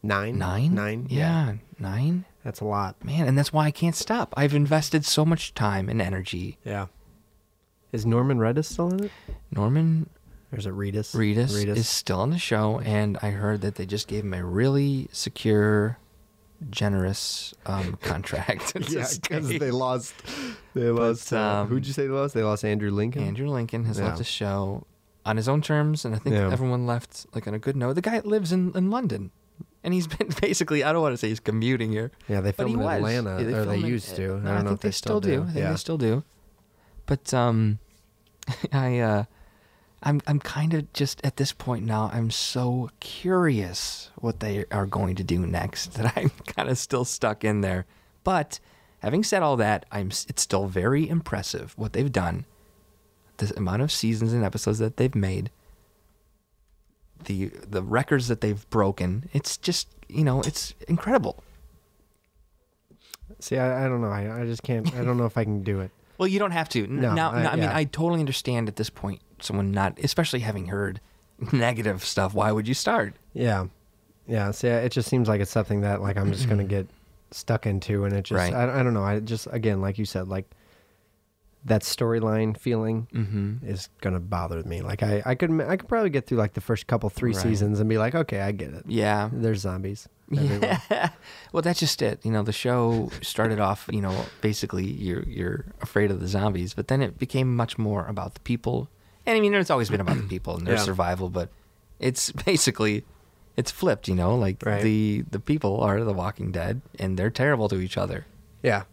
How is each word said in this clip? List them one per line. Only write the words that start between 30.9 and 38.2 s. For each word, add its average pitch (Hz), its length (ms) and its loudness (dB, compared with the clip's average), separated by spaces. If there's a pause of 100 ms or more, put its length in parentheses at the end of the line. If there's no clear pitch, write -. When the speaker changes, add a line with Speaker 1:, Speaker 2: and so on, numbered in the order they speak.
Speaker 2:
don't 165 100 4
wanna 135 140 2
say 113 120 -2
he's 110 120 -2
commuting 113 520 0
here, 110 180 -2 (180)
Speaker 1:
Yeah, 101 140 2
they 98 100 2
Speaker 2:
but 123 140 -2
he 113 80 0
Speaker 1:
filmed 120 60 2
in - 60 -
Speaker 2:
was. - 100 0
Speaker 1:
Atlanta, 110 420 0
Speaker 2:
Yeah, 95 80 0
they 120 80 0
Speaker 1:
or 110 100 2
they - 0 -
Speaker 2:
filmed 101 200 0
in 117 60 0
Speaker 1:
used 107 260 -4
to. 95 60 -2 (100)
I 95 40 -2
Speaker 2:
and 104 80 -4
Speaker 1:
don't 101 120 0
know 104 60 2
Speaker 2:
think 101 100 0
Speaker 1:
if 101 80 -2
they 104 80 0
Speaker 2:
they 98 40 0
Speaker 1:
still 208 280 0
Speaker 2:
still - 0 -
do. 190 160 2
Speaker 1:
do. - 60 0
Speaker 2:
I - 40 -2
think 165 100 -4
Speaker 1:
Yeah. 151 140 0
Speaker 2:
they 160 60 0
still 165 220 -4
do. 123 260 2 (840)
But, - 260 -2
um, 113 460 4 (480)